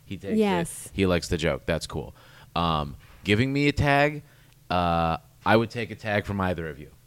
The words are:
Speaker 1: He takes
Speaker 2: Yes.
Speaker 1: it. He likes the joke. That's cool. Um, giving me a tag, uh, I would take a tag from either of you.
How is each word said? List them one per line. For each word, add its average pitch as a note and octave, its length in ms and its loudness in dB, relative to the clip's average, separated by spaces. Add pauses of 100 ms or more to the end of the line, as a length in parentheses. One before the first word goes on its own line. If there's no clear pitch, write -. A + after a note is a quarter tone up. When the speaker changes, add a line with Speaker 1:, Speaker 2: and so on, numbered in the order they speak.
Speaker 1:
He G2+ 120 -12
takes G#3+ 220 -4
Speaker 2:
Yes. F#3 480 -2
Speaker 1:
it. - 80 -18
He G2 120 2
likes F2 220 0
the F2+ 80 -2
joke. D2+ 300 -2
That's E2 200 -2
cool. - 280 -10 (400)
Um, D#2 420 0 (280)
giving A2+ 280 2
me C#3+ 160 2
a C#3+ 40 2
tag, C#3+ 500 2 (480)
uh, E2+ 480 2 (260)
I G2+ 120 6
would A2+ 140 2
take A2+ 200 -8
a G#2+ 40 -10
tag G#2 320 -4
from G2+ 140 -4
either E2+ 280 -2
of C#2+ 100 -12
you. D2 120 -16 (160)